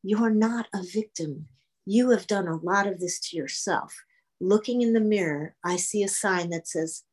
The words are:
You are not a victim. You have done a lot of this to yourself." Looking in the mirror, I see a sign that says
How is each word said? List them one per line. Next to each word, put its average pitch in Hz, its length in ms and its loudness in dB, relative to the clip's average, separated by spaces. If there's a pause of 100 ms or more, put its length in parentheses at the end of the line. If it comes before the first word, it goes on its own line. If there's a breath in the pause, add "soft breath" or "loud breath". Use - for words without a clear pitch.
You 208 220 2
are 226 60 4
not 226 440 2
a 196 80 -4
victim. 165 680 -6 (380)
You 240 240 4
have 214 180 4
done 196 180 0
a 165 100 -2
lot 185 300 0
of 185 140 -4
this 180 200 -4
to - 160 -10
yourself." - 680 -4 (360)
Looking 214 420 2
in 233 100 4
the 226 80 4
mirror, 175 640 0
I 180 120 0
see 202 280 0
a 196 40 -2
sign 180 420 0
that 165 180 -6
says 160 340 -4 (100)